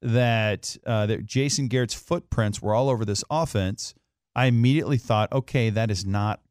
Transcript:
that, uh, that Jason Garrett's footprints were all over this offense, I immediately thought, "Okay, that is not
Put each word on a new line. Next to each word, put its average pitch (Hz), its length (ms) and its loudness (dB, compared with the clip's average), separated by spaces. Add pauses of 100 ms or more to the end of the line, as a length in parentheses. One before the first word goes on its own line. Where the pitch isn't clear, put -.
that, 113 720 0 (100)
uh, 110 200 0
that 107 200 -2
Jason 139 420 -2
Garrett's 123 260 0
footprints - 680 -2
were 104 140 0
all 131 160 2
over 113 160 -2
this 98 240 -4
offense, 110 640 -2 (420)
I 123 100 2
immediately 127 520 4
thought, 107 320 0
"Okay, 123 400 0
that 110 220 0
is 92 120 -4
not 101 360 -2 (100)